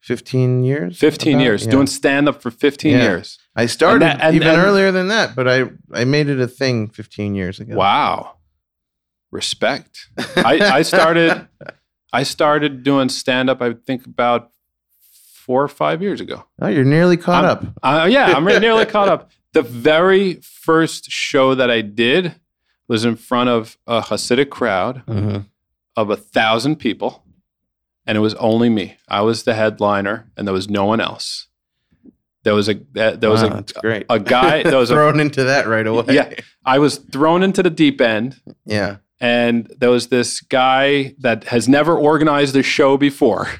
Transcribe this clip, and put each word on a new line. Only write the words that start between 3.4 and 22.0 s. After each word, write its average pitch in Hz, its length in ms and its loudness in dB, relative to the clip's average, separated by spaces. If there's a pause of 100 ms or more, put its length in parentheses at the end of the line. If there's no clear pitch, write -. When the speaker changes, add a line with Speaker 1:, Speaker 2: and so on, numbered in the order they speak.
Speaker 1:
I 113 100 0
started 170 400 2
Speaker 2:
And 160 140 0
that, 156 80 0
and, 160 80 4
Speaker 1:
even 160 140 2
Speaker 2:
and 160 120 4
Speaker 1:
earlier 196 300 4
than 185 160 -2
that, 185 280 -2
but 127 120 0
I, 127 160 2 (300)
I 117 120 -2
made 143 240 0
it 135 100 -2
a 123 80 0
thing 123 420 -4
fifteen 104 460 -10
years 95 240 -6
ago. 110 160 -12
Speaker 2:
Wow. 101 600 0 (960)
Respect. - 760 -6 (280)
I, 175 400 2
I 156 40 2
started, 165 680 2 (320)
Speaker 1:
<laughs> - 340 -20
Speaker 2:
I 123 100 0
started 147 600 0
doing 135 260 2
stand-up, 127 520 -2
I 120 120 -2
think, 123 340 -10
about 120 440 -2 (600)
four - 520 -4
or 147 40 -2
five 156 340 -4
years 185 200 -6
ago. - 240 -12 (160)
Speaker 1:
Oh, - 60 -4
you're 170 180 0
nearly 165 320 4
caught 175 280 0
Speaker 2:
I'm, 170 60 2
Speaker 1:
up. 110 120 -4 (200)
Speaker 2:
uh, 156 260 2
yeah, 247 260 4
I'm 151 100 0
re-, 202 140 4
nearly 220 260 2
Speaker 1:
<laughs> - 20 -12
Speaker 2:
caught 202 220 0
up. 156 220 -2 (220)
The 156 80 4
very 160 800 2
first - 680 -2
show 131 440 0
that 127 140 0
I 117 120 2
did 120 540 -2 (520)